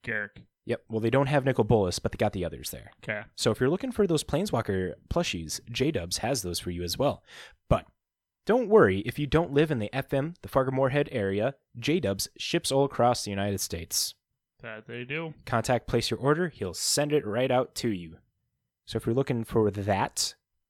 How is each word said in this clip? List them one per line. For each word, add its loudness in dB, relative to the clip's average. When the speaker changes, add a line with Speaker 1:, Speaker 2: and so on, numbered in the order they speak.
Speaker 1:
Garruk. -6
Speaker 2:
Yep, -4
well, -2
they 2
don't 4
have 2
Nicol 2
Bolas, 4
but -4
they -10
got 0
the -4
others -8
there. -16
Speaker 1:
'Kay. -6
Speaker 2:
So 2
if 0
you're 4
looking -2
for 2
those 2
Planeswalker -2
plushies, -4
J-Dubs -2
has -2
those -4
for -6
you -6
as -6
well. -2
But 2
don't 2
worry 8
if -6
you -2
don't 2
live 4
in 0
the -4
F -4
M, 0
the -12
Fargo-Moorhead 2
area, 0
J-Dubs 0
ships -2
all 4
across 2
the -6
United -2
States. -4
Speaker 1:
That -14
they -10
do. -8
Speaker 2:
Contact, 0
place -2
your -6
order, 0
he'll -8
send -2
it 0
right 0
out 0
to -2
you. -6
So -4
if -6
you're 0
looking 0
for 2
that, -2